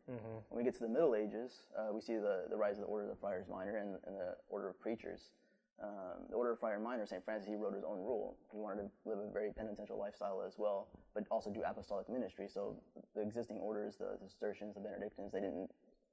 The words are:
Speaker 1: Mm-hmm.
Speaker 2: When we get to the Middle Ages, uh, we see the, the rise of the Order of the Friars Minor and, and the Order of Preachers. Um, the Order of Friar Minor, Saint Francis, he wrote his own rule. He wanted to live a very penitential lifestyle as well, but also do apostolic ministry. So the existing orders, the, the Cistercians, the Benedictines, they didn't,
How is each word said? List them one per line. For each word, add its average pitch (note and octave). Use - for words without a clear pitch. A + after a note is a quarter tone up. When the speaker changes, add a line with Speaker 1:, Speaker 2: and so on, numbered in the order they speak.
Speaker 1:
Mm-hmm. A2+
Speaker 2:
When -
we A#2+
get B2
to B2
the A2+
Middle C3+
Ages, G#2+
uh, G#2+
we G#2+
see A2+
the, G2+
the G#2+
rise G#2
of G2+
the -
Order G#2
of G#2
the G#2
Friars G2+
Minor G2
and, G2+
and F#2+
the F2+
Order G2+
of F#2
Preachers. G2+
Um, F#2
the -
Order A#2+
of A2+
Friar G#2+
Minor, A2+
Saint F#2
Francis, G#2+
he G#2
wrote G#2
his G2
own F#2
rule. G#2
He G#2+
wanted G2+
to G2+
live G#2+
a G#2
very G2+
penitential G#2+
lifestyle G2+
as F#2
well, G#2
but G#2
also G#2+
do G2+
apostolic G2+
ministry. G2+
So G2+
the G#2+
existing G#2+
orders, G#2
the, G2
the G3
Cistercians, G#2
the G3+
Benedictines, G3
they G3+
didn't, F#3